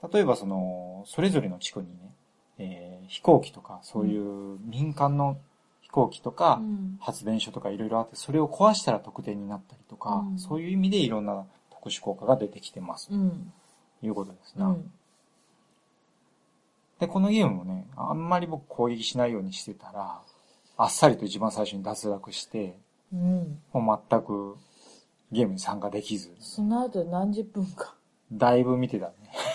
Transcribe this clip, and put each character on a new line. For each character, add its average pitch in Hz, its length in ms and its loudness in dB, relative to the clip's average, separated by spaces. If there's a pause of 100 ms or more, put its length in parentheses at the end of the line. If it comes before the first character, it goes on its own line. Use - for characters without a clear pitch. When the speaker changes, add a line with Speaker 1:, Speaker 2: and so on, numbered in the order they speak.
(120)
Speaker 1:
例 208 80 6
え 185 40 4
ば 123 120 4
そ 101 100 -10
の、 92 600 -4
そ - 140 -6
れ 190 100 4
ぞ - 100 4
れ 95 80 -2
の 90 100 -8
地 - 120 -10
区 101 120 -8
に 90 60 -12
ね、 90 260 -20 (440)
え 92 460 -12
ー、 - 40 -18
飛 - 140 -12
行 143 180 10
機 - 120 -6
と - 80 -18
か、 92 220 -16
そ 107 200 -4
う 101 40 2
い 104 120 0
う 98 420 -8
民 131 340 -4
間 143 220 2
の 139 220 0 (420)
飛 - 100 -20
行 123 180 4
機 - 140 -14
と 120 80 -6
か、 160 320 4
Speaker 2:
う - 20 -2
ん。 196 360 -4
Speaker 1:
発 - 240 -8
電 110 160 0
所 110 120 -6
と 123 80 -8
か 101 100 -4
い 101 60 -4
ろ 110 100 -4
い - 20 -4
ろ 113 100 2
あ 113 60 2
っ - 60 -10
て、 - 60 -20
そ - 160 -6
れ 156 80 4
を 151 80 2
壊 208 260 6
し - 80 -2
た 127 100 2
ら 104 80 0
得 - 220 -12
点 104 160 -6
に 101 100 -8
な 101 80 -6
っ 95 100 -16
た - 100 -20
り - 120 -20
と 214 80 -18
か、 208 340 -2
Speaker 2:
う 190 40 -4
ん。 185 40 -4
Speaker 1:
そ 180 180 -6
う 165 40 -4
い 170 80 -6
う - 20 -4
意 190 60 0
味 190 140 4
で 202 80 4
い 139 100 4
ろ 110 120 0
ん 101 60 -4
な 98 180 -4 (260)
特 - 200 -14
殊 - 100 -6
効 98 140 -2
果 - 100 -10
が 127 120 8
出 104 120 -2
て - 120 -16
き - 100 -16
て 98 100 -12
ま - 160 -8
す。 - 140 -16
Speaker 2:
う 202 60 -2
ん。 185 360 0 (500)
Speaker 1:
い 214 60 -4
う 104 60 -2
こ 190 100 -4
と 190 80 -12
で - 120 -20
す - 140 -12
な。 190 100 2
Speaker 2:
う 185 40 4
ん。 - 180 -4 (2000)
Speaker 1:
で、 170 100 0
こ 190 120 0
の 202 100 6
ゲ 214 140 6
ー 139 40 6
ム 98 80 2
も 90 80 -8
ね、 92 220 -8 (100)
あ - 180 -4
ん 165 140 -4
ま 180 120 4
り 175 60 -2
僕 160 220 -8
攻 - 180 2
撃 113 180 -2
し 123 140 -2
な 123 80 4
い 120 60 -2
よ 104 80 -4
う - 20 -4
に 95 100 -6
し - 120 -12
て 104 100 -12
た - 180 -20
ら、 98 300 -10 (560)
あ 117 80 6
っ - 40 -2
さ - 200 8
り 110 80 2
と 104 80 -6
一 98 120 -8
番 107 140 -2
最 107 140 -2
初 101 100 -8
に 95 60 -8
脱 107 260 -6
落 98 240 -6
し - 140 -10
て、 101 320 -8 (340)
Speaker 2:
う 185 40 -6
ん。 175 440 0 (120)
Speaker 1:
も 110 220 2
う - 60 -2 (100)
全 113 120 4
く 101 340 -6 (760)
ゲ 117 120 2
ー - 20 4
ム 95 80 -4
に 92 40 -6
参 104 220 -6
加 101 100 -6
で 104 120 -4
き 107 160 -6
ず。 87 200 -16
Speaker 2:
そ - 240 -8
の 233 200 0
後 208 220 -2
何 180 280 0
十 214 120 -2
分 202 220 -4
か。 - 300 -10 (360)
Speaker 1:
だ 123 240 6
い 123 80 6
ぶ 127 120 4
見 127 120 0
て 107 120 -4
た 90 80 -6
ね。 - 60 -14 (400)